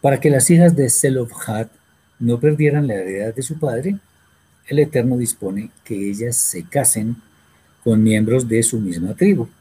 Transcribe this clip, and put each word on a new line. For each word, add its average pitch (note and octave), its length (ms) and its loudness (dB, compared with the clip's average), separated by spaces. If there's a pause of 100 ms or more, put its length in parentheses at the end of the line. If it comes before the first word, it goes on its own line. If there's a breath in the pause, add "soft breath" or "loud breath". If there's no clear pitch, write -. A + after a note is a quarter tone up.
Para C#3 200 2
que D#3 100 4
las C3 200 2
hijas E3+ 260 8
de C#3 120 2
Zelofhad A#2+ 800 -2 (500)
no A#2+ 220 -2
perdieran D3 460 2
la A2+ 80 -2
heredad G2 400 -6
de C3 80 -8
su D3+ 160 -10
padre, D3+ 400 -4 (680)
el C#3+ 120 -2
Eterno C3 380 0
dispone G#2+ 540 -6 (140)
que G2+ 260 -6
ellas A#2 260 -6
se - 280 -6
casen A#2+ 520 -2 (680 soft breath)
con A2+ 180 4
miembros A2 460 2
de A2+ 140 2
su A2+ 180 -2
misma F#2 340 -4
tribu. F3+ 340 2 (120)